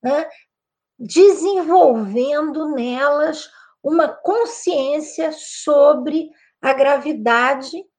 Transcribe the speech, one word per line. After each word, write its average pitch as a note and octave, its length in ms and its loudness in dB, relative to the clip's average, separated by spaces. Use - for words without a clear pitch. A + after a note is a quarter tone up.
né, D4 240 -2
desenvolvendo D4+ 1800 2
nelas C#4+ 760 -2
uma D#4 280 0
consciência D#4 1200 -4
sobre D4+ 1000 0
a C4 120 0
gravidade C4+ 1000 0